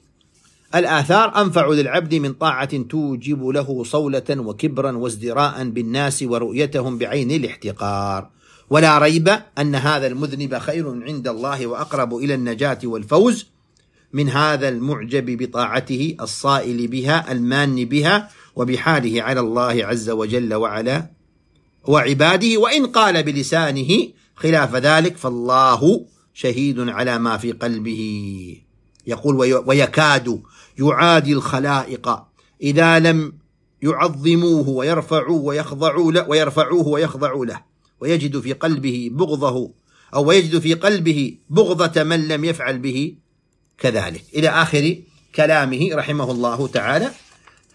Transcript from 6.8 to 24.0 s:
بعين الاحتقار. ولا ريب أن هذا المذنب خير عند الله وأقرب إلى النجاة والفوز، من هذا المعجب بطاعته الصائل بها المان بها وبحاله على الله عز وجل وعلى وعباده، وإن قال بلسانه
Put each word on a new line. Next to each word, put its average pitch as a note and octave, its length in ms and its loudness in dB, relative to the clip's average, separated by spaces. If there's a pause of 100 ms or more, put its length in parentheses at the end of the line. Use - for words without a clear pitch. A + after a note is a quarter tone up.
بعين A#2+ 320 -2
الاحتقار. G2+ 1000 -6 (400)
ولا D3+ 280 6
ريب D#3+ 300 4 (300)
أن D3 160 0
هذا C#3 320 0
المذنب C3+ 520 -6
خير C#3+ 460 -6
عند C3 240 -8
الله B2+ 380 -6
وأقرب A#2+ 480 -4
إلى C#3 200 -2
النجاة B2 500 -2
والفوز، B2 640 2 (680)
من C#3+ 120 0
هذا C#3+ 400 2
المعجب B2 760 -4
بطاعته B2+ 800 -4
الصائل A#2+ 680 -2
بها C3 440 -2
المان B2+ 520 0
بها D#3+ 460 0 (260)
وبحاله B2 640 0
على B2+ 180 0
الله A#2+ 460 0
عز A2+ 240 -4
وجل A2 440 -2
وعلى A2+ 560 -4 (760)
وعباده، D3+ 720 2
وإن B3 300 4
قال G#3+ 360 4
بلسانه C#3+ 840 0 (280)